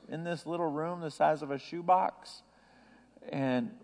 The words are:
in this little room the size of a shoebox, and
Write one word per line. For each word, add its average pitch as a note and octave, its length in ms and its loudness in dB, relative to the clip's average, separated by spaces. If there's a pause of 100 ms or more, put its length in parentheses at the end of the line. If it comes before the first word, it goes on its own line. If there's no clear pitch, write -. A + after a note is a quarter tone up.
in D#3+ 160 -6
this E3+ 220 -4
little E3 240 0
room E3 320 -2
the D#3 80 -4
size D3+ 320 4
of C#3 80 -6
a C#3 80 -2
shoebox, - 840 0 (880)
and B2+ 420 0 (140)